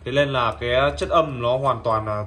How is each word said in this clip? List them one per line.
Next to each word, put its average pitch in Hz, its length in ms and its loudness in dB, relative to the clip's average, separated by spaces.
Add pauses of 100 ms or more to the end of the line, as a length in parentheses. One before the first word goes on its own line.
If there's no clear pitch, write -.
Thế 120 80 -6
nên 143 160 2
là 123 320 0
cái 127 360 2
chất - 120 -4
âm 147 340 2
nó 120 140 0
hoàn 131 280 0
toàn 110 220 0
là 107 200 -4